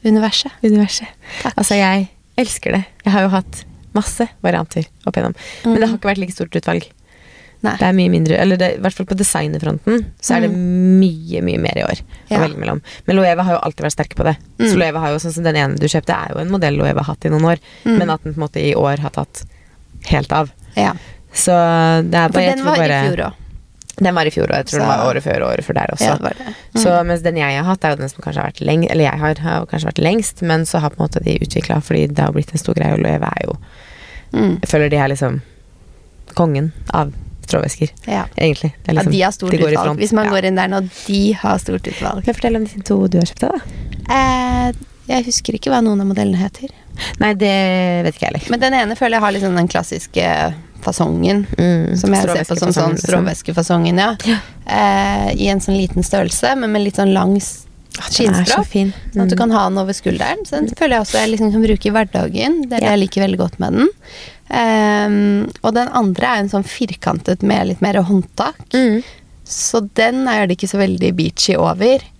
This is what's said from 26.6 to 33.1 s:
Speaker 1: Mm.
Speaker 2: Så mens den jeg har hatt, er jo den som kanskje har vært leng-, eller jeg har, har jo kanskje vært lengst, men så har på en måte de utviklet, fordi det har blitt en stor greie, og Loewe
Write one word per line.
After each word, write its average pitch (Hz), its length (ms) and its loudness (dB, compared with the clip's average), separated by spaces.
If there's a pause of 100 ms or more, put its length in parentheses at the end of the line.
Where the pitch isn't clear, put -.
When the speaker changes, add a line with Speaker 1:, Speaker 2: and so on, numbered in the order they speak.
Speaker 1:
Mm. 226 80 2
Speaker 2:
Så 175 220 4
mens 175 180 -2
den 170 140 0
jeg 143 200 0
har 147 60 -2
hatt, 190 220 0
er 156 60 2
jo 143 40 0
den 139 140 -6
som - 120 -16
kanskje 147 200 -6
har 147 100 -4
vært - 160 -12
leng-, 160 240 2
eller 151 180 4
jeg 147 100 -2
har, 151 160 0
har 160 260 -2
jo 170 40 -4
kanskje 156 220 -4
vært - 160 0
lengst, 202 380 0
men 165 240 0
så 165 160 -2
har 151 80 0
på - 100 -12
en 160 80 0
måte 160 160 -2
de - 160 0
utviklet, - 420 -2
fordi 147 320 0
det 147 60 -2
har 147 140 2
blitt 151 180 -2
en 160 80 -4
stor 170 160 -2
greie, 156 180 0
og - 60 0
Loewe 156 240 0